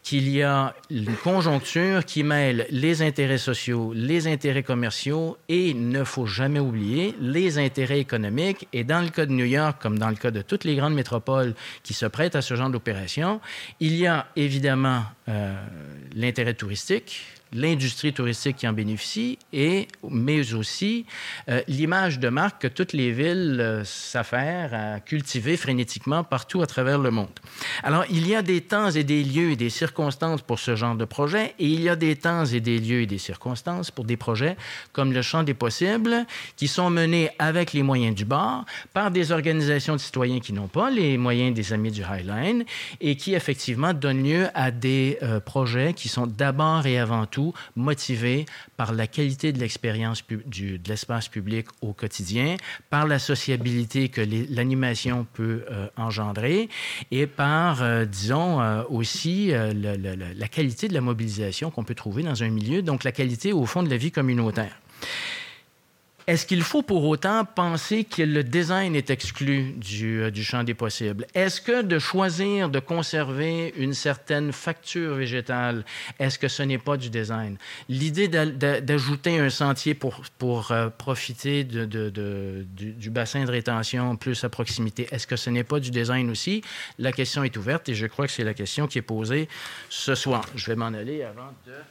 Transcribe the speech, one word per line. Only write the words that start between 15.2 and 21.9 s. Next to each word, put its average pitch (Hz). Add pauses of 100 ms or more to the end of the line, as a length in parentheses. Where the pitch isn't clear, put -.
euh, 104 (600)
l'intérêt 117
touristique, - (260)
l'industrie 139
touristique 127
qui 120
en 110
bénéficie, 110 (140)
et, 170 (200)
mais 135
aussi, 208 (420)
euh, 123
l'image 156